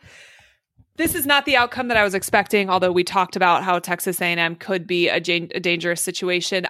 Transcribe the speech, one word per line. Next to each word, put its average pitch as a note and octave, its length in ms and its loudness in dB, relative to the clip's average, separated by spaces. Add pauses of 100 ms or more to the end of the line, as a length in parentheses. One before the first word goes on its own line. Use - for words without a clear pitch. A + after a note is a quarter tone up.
(960)
this D#4+ 180 -2
is C#4+ 120 -4
not C#4+ 180 4
the C#4 120 2
outcome A#3+ 320 0
that A3+ 100 2
I G#3 40 4
was G3 120 0
expecting, G3 560 0
although F#3 220 2
we F3 120 2
talked F#3 320 -2
about F3 260 4
how F3+ 160 0
Texas F3 440 -4
A - 20 0
and E3+ 160 0
M E3 160 -2
could F3+ 300 -6
be F3 240 2
a F3 100 0
jan-, E3+ 340 -2
a F#3+ 60 -4
dangerous E3+ 400 -2
situation. F3+ 680 -2